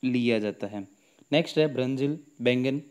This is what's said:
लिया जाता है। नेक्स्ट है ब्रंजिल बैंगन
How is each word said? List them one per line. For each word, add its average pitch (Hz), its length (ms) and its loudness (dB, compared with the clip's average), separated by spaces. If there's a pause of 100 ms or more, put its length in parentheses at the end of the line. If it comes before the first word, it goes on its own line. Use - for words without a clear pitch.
लिया 120 360 2
जाता 104 280 -4
है। 101 200 -10 (440)
नेक्स्ट 160 260 0
है 156 160 2
ब्रंजिल 135 440 -2 (240)
बैंगन 127 480 2